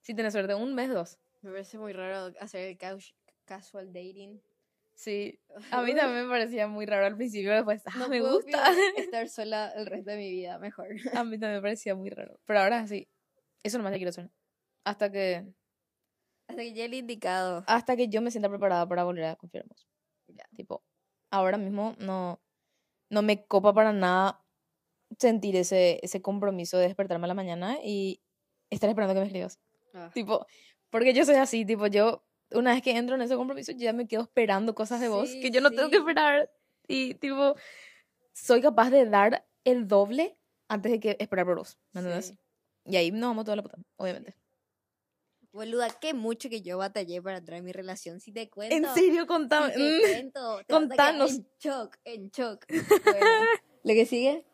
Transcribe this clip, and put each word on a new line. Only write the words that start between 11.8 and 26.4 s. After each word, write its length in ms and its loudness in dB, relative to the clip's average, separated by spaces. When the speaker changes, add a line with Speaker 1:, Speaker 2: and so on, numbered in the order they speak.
Speaker 1:
muy 140 -12
raro, 360 -16
pero 160 4
ahora 260 2
sí, 200 -10
eso 140 -4
nomás 140 -4
ya 60 -4
quiero 120 -4
hacer. 220 -12
Hasta 260 -2
que 340 -2
Speaker 2:
Hasta 140 -12
que 80 -10
llegue 160 -8
el 80 -10
indicado. 720 -4
Speaker 1:
hasta 300 2
que 100 2
yo 140 -2
me 100 -2
sienta 180 -2
preparada 380 0
para 160 -2
volver 220 -4
a 100 -6
confiar 280 -16
en 60 -20
vos. 180 -20
Speaker 2:
Ya. 180 -20
Speaker 1:
Tipo, 280 -14
ahora 280 0
mismo 420 -6
no, 420 -6
no 120 2
me 240 0
copa 280 4
para 200 6
nada 500 2
sentir 380 2
ese, 460 4
ese 180 -8
compromiso 560 -4